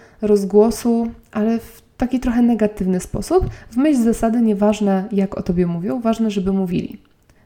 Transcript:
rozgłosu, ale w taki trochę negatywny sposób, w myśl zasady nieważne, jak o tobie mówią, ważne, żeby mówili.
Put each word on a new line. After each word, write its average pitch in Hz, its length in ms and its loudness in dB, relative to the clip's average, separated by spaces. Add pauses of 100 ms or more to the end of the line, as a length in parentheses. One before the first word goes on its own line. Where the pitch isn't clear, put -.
(220)
rozgłosu, 214 840 2 (240)
ale 226 280 0
w - 220 -20 (160)
taki 254 220 -2
trochę 247 220 0
negatywny 208 580 0
sposób, - 500 -2 (220)
w 226 60 -6
myśl 269 260 2
zasady 226 380 0
nieważne, 208 680 2
jak 196 260 -2
o - 40 -6
tobie 180 260 0
mówią, 185 340 -4
ważne, 226 300 0
żeby 196 220 -2
mówili. 185 440 -4 (480)